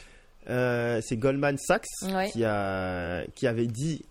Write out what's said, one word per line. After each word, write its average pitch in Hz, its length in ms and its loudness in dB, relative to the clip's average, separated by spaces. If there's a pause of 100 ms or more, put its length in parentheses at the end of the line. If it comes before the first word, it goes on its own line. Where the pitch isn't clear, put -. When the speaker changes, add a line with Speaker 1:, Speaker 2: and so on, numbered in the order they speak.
(500)
Speaker 1:
Euh, 120 520 2
c'est - 160 -4
Goldman 139 400 2
Sachs - 280 2 (180)
Speaker 2:
Ouais. 190 280 0
Speaker 1:
qui 113 120 0
a, 92 800 0 (120)
qui - 120 -2
avait 117 200 2
dit 135 440 -4